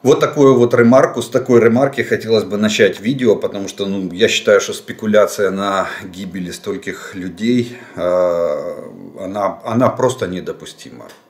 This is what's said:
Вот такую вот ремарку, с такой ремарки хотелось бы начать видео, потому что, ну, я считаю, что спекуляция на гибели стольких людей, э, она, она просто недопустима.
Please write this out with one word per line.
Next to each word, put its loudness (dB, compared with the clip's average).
Вот 4
такую 6
вот 4
ремарку, 6
с -8
такой 4
ремарки 0
хотелось 0
бы -8
начать 0
видео, 0
потому -8
что, -8
ну, -4
я 2
считаю, 4
что -8
спекуляция 0
на -2
гибели -10
стольких -10
людей, -2
э, -2
она, -6
она 2
просто -2
недопустима. -12